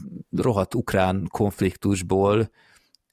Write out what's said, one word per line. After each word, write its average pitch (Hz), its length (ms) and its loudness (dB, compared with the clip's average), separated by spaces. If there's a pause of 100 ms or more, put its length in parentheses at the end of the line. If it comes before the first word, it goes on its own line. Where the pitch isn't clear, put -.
(360)
rohadt 98 380 0
ukrán 92 560 0
konfliktusból 98 1200 0 (640)